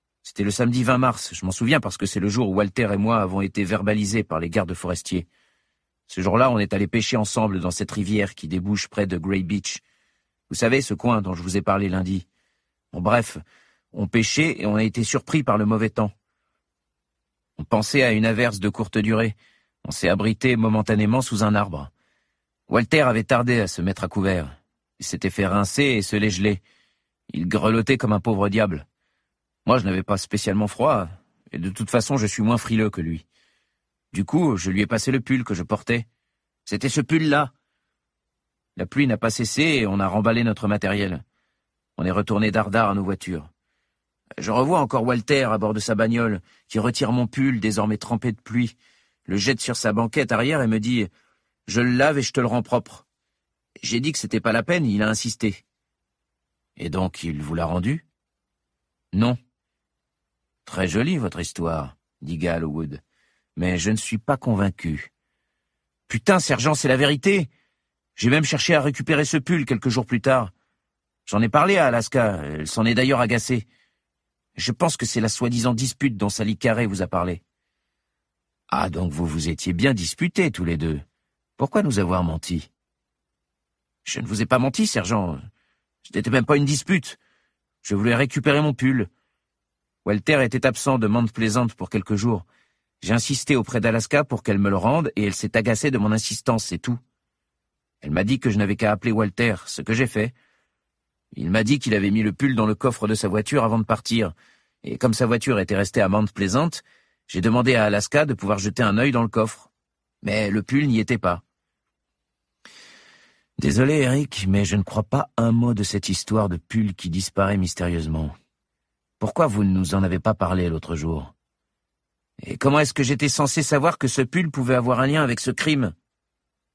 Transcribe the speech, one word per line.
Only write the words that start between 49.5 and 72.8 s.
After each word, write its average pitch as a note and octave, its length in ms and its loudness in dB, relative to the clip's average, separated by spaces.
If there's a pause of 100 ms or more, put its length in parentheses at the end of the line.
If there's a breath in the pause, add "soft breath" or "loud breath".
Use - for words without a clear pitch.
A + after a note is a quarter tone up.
sur A#2+ 140 -4
sa G#2+ 180 0
banquette A#2 380 0
arrière C3 300 0
et A#2+ 60 0
me A2 120 2
dit, « A2+ 280 0 (600)
Je G#2+ 140 0
le B2 100 2
lave C#3+ 260 2
et C#3 40 0
je - 120 -4
te C3 80 0
le A#2+ 60 2
rends A2+ 160 0
propre. » - 440 -4 (760)
J'ai - 180 -2
dit C#3+ 120 -2
que - 80 -4
c'était G#2+ 220 -2
pas A#2 100 0
la A#2 120 0
peine, F3 220 0
il G#2 160 0
a G#2+ 80 2
insisté. A2 560 -4 (1120)
Et E2+ 140 -10
donc, F2+ 340 -4
il D2+ 180 -4
vous D2+ 140 -6
l'a E2 100 -2
rendu ? F2+ 400 -2 (1080)
Non. A#2+ 240 2 (1300)
Très F#2 220 -2
jolie, B2+ 300 0
votre G#2 220 -4
histoire, E2 560 -6 (260)
dit D#2+ 160 -8
Gale E2 280 -2
Wood, D2 360 -6 (540)
mais F2+ 220 0
je F2+ 140 0
ne A2 40 2
suis G#2+ 220 -4
pas - 200 -2
convaincu. F#2+ 760 -2 (960)
Putain, F3+ 320 2
sergent, C#3 340 0
c'est C#3+ 140 -2
la C3 100 4
vérité. D3 520 2 (680)
J'ai A#2+ 140 0
même D3+ 140 4
cherché D3+ 320 0
à D3 60 4
récupérer D3 440 0
ce D#3+ 120 0
pull D3+ 280 0
quelques B2 240 -2
jours A#2+ 160 0
plus A#2+ 160 -2
tard. B2+ 300 2 (720)
J'en G#2+ 160 0
ai A#2 80 2
parlé F3 280 4
à D#3 100 6
Alaska, A2+ 560 2
elle D2+ 240 -6
s'en A2+ 180 0